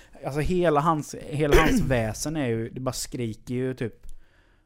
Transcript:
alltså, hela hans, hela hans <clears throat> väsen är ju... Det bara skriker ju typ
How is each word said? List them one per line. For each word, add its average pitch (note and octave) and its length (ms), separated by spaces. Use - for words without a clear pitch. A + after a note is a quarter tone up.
alltså, C#3 160
hela D#3+ 400
hans, D#3 340
hela D3 460
hans E3 200
<clears throat> D#3 80
väsen A#2+ 480
är C#3+ 100
ju... A2+ 240
Det B2+ 100
bara B2+ 120
skriker A#2+ 600
ju C3 200
typ - 320